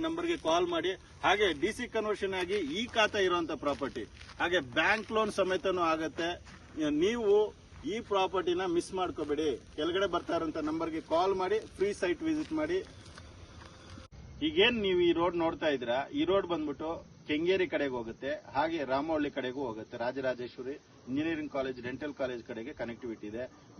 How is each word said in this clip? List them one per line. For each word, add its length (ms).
ನಂಬರ್ಗೆ 300
ಕಾಲ್ 300
ಮಾಡಿ. 240
ಹಾಗೆ 200
ಡಿ 160
ಸಿ 100
ಕನ್ವರ್ಷನ್ 540
ಆಗಿ 180
ಈ 60
ಖಾತಾ 320
ಇರೋಂಥ 340
ಪ್ರಾಪರ್ಟಿ, 380
ಹಾಗೆ 180
ಬ್ಯಾಂಕ್ 520
ಲೋನ್ 280
ಸಮೇತನೂ 420
ಆಗತ್ತೆ. 360
ನೀವು 640
ಈ 80
ಪ್ರಾಪರ್ಟಿನ 640
ಮಿಸ್ 180
ಮಾಡ್ಕೋಬೇಡಿ. 520
ಕೆಳಗಡೆ 380
ಬರ್ತಾ 240
ಇರೋಂಥ 200
ನಂಬರ್ಗೆ 320
ಕಾಲ್ 300
ಮಾಡಿ, 160
ಫ್ರೀ 180
ಸೈಟ್ 300
ವಿಸಿಟ್ 360
ಮಾಡಿ. 200
ಈಗೇನ್ 380
ನೀವು 140
ಈ 200
ರೋಡ್ 240
ನೋಡ್ತಾ 320
ಇದ್ದೀರಾ, 380
ಈ 120
ರೋಡ್ 220
ಬಂದ್ಬಿಟ್ಟು 420
ಕೆಂಗೇರಿ 400
ಕಡೆಗೆ 320
ಹೋಗುತ್ತೆ, 320
ಹಾಗೆ 360
ರಾಮವಳ್ಳಿ 400
ಕಡೆಗೂ 360
ಹೋಗುತ್ತೆ. 300
ರಾಜರಾಜೇಶ್ವರಿ 800
ಇಂಜಿನಿಯರಿಂಗ್ 420
ಕಾಲೇಜ್, 360
ಡೆಂಟಲ್ 260
ಕಾಲೇಜ್ 300
ಕಡೆಗೆ 300
ಕನೆಕ್ಟಿವಿಟಿ 540
ಇದೆ. 180